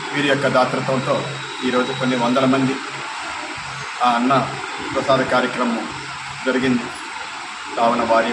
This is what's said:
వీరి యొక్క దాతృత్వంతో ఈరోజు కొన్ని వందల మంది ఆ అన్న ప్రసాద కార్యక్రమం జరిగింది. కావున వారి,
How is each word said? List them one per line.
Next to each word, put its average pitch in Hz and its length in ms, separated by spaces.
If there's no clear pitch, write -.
వీరి 143 180
యొక్క 135 240
దాతృత్వంతో 131 580
ఈరోజు 123 220
కొన్ని 127 240
వందల 127 200
మంది 135 220
ఆ 123 140
అన్న 127 140
ప్రసాద 135 280
కార్యక్రమం 123 480
జరిగింది. 123 400
కావున 120 340
వారి, 113 220